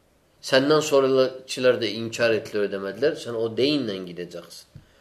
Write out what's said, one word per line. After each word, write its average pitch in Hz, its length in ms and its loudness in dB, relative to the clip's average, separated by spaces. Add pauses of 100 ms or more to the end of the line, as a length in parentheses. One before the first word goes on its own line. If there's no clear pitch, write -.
(420)
Senden 143 380 4
sonrakiler 131 1040 2
de 107 100 -2
inkar 113 400 -2
ettiler 104 300 -2
ödemediler. 98 540 -2
Sen - 180 -10
o 113 240 -4
deyinle 127 400 0
gideceksin. 87 720 -12 (340)